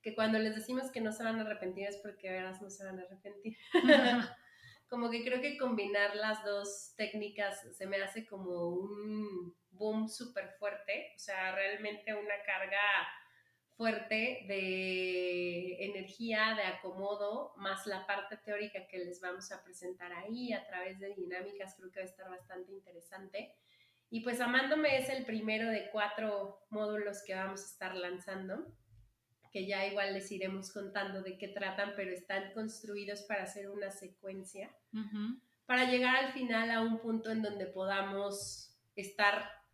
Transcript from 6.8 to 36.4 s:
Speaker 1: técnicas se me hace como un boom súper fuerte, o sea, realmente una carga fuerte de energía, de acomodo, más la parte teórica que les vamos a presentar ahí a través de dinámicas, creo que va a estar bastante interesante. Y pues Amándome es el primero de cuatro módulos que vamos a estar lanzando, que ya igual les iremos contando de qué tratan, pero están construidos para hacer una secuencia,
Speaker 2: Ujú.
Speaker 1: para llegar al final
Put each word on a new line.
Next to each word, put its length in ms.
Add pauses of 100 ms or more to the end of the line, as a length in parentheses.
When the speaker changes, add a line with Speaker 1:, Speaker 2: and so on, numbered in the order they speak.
Speaker 1:
técnicas 640 (160)
se 100
me 120
hace 280
como 440
un 840 (160)
boom 380
súper 400 (100)
fuerte, 560
o 40
sea, 360
realmente 600
una 320
carga 340 (960)
fuerte 720
de 1400
energía, 720
de 80
acomodo, 960
más 280
la 200
parte 320
teórica 500
que 100
les 220
vamos 320
a 100
presentar 500
ahí 400
a 140
través 320
de 160
dinámicas, 640
creo 160
que 80
va 60
a 20
estar 220
bastante 420
interesante. 840 (560)
Y 120
pues 180
Amándome 580
es 120
el 160
primero 420
de 240
cuatro 800
módulos 540
que 100
vamos 280
a 40
estar 280
lanzando, 720 (840)
que 140
ya 200
igual 260
les 200
iremos 400
contando 500
de 160
qué 100
tratan, 460
pero 180
están 420
construidos 680
para 220
hacer 260
una 200
secuencia, 840 (180)
Speaker 2:
Ujú. 480 (260)
Speaker 1:
para 220
llegar 280
al 160
final 380